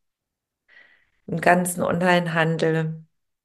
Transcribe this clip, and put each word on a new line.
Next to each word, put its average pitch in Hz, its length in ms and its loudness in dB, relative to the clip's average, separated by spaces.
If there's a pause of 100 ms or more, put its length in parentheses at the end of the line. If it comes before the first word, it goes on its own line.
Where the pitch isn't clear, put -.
(1300)
Im 165 160 -6
ganzen 180 400 2
Onlinehandel 165 1200 0 (420)